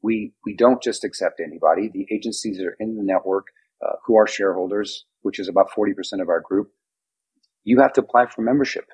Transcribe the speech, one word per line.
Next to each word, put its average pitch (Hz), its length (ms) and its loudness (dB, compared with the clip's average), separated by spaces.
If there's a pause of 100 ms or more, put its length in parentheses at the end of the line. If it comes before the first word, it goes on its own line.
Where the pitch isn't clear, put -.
we, 110 320 -4 (140)
we 104 80 -8
don't 120 280 4
just - 220 -6
accept 92 360 -4
anybody. 82 520 0
The 95 220 -8
agencies 110 420 -6
that 92 100 -6
are 87 120 -6
in 110 180 -6
the 107 60 -6
network, 95 460 -2 (360)
uh, - 120 -4 (100)
who 113 100 6
are 107 100 8
shareholders, 98 800 -4 (180)
which 95 160 -4
is 92 100 -6
about 95 220 4
forty 101 220 -2
percent 95 300 -6
of 82 60 -6
our 82 120 2
group, 98 300 -2 (920)
you 123 160 4
have 135 140 6
to 131 80 4
apply 123 240 2
for - 160 -10
membership 127 520 -2